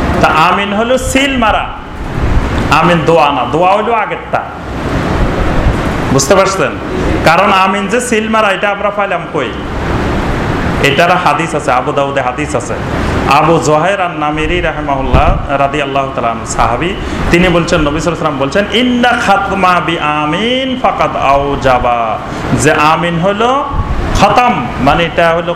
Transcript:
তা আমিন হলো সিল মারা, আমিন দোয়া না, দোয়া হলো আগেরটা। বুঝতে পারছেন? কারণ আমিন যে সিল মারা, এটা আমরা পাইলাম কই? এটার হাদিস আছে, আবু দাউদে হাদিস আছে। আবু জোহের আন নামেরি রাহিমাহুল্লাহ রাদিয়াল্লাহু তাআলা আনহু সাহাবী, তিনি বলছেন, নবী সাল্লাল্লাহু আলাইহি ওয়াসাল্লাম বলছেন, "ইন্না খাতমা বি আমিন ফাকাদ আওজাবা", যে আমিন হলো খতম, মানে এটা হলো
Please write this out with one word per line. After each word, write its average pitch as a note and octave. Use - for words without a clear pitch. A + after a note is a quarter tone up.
তা D3+
আমিন F#3+
হলো A#3
সিল C4+
মারা, G3+
আমিন E3
দোয়া D#3
না, B2+
দোয়া F3+
হলো G#3+
আগেরটা। E3+
বুঝতে C3+
পারছেন? F#3
কারণ F#3
আমিন G3
যে A#3+
সিল A3
মারা, A3
এটা G3
আমরা G3+
পাইলাম F#3+
কই? C3+
এটার D3+
হাদিস D#3+
আছে, C#3
আবু B2+
দাউদে C#3
হাদিস C3
আছে। A2+
আবু D#3
জোহের E3
আন F3
নামেরি D#3
রাহিমাহুল্লাহ C#3+
রাদিয়াল্লাহু C#3
তাআলা A#2
আনহু A2+
সাহাবী, B2
তিনি F3
বলছেন, E3+
নবী D3+
সাল্লাল্লাহু D#3+
আলাইহি C3
ওয়াসাল্লাম -
বলছেন, G3+
"ইন্না B3
খাতমা F#3+
বি E3
আমিন G3+
ফাকাদ E3+
আওজাবা", B2
যে D3
আমিন E3
হলো A3+
খতম, G#3
মানে D3+
এটা E3
হলো E3+